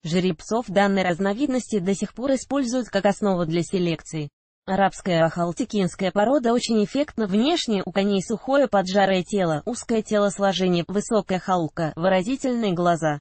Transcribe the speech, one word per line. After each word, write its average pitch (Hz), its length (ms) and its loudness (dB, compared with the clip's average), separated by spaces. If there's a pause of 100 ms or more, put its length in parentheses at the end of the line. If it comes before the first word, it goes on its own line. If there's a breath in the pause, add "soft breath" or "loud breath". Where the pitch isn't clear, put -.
Жеребцов 185 640 -2
данной 196 340 2
разновидности 202 760 0
до 185 140 0
сих 196 200 -4
пор 269 180 -2
используют 254 560 -2
как 196 180 -2
основу 190 400 2
для 165 180 -2
селекции. 160 680 -4 (360)
Арабская 190 600 2
ахалтекинская 175 880 -2
порода 233 420 2
очень 226 300 2
эффектна 247 420 -2
внешне, 214 580 0
у 180 80 -8
коней 196 300 0
сухое 262 460 0
поджарое 190 560 2
тело, 165 420 0
узкое 226 380 -4
телосложение, 190 840 0
высокая 196 520 -2
холка, 170 560 -2
выразительные 202 760 0
глаза. 165 480 0